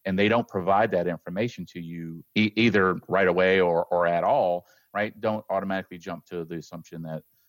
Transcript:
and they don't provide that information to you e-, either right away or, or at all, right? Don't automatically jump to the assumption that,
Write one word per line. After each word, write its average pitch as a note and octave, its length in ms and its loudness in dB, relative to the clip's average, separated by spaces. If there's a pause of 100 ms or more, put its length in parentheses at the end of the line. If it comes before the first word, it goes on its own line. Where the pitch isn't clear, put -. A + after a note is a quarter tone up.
and F#2+ 140 -2
they G2+ 100 2
don't A2+ 200 0
provide G2 420 0
that F2 160 0
information F2+ 600 -6
to - 140 -14
you E2 440 -12 (100)
e-, G#2+ 220 2
either G2 500 4
right F#2 220 4
away F#2 320 4
or, E2+ 240 2
or F2 240 2
at E2+ 160 2
all, F#2+ 420 0 (260)
right? G#2+ 280 -4
Don't A2 280 -2
automatically F#2+ 500 -4
jump E2+ 280 -12
to F2 180 -8
the E2+ 120 -8
assumption E2 460 -14
that, D#2 200 -8 (260)